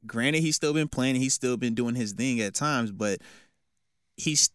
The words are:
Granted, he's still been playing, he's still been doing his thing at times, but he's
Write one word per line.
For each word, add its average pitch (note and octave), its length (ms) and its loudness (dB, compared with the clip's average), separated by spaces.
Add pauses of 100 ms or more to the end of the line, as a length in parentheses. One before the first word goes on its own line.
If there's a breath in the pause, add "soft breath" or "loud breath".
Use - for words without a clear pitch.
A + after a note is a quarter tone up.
Granted, C3 340 0
he's D#3 160 2
still D3 160 0
been D3+ 160 2
playing, C3 280 0
he's C3 180 0
still B2 240 0
been A#2 160 0
doing A#2+ 220 -2
his A2+ 160 -2
thing A#2 280 0
at G2+ 140 -2
times, B2+ 380 0
but G2+ 280 -2 (960 loud breath)
he's - 380 2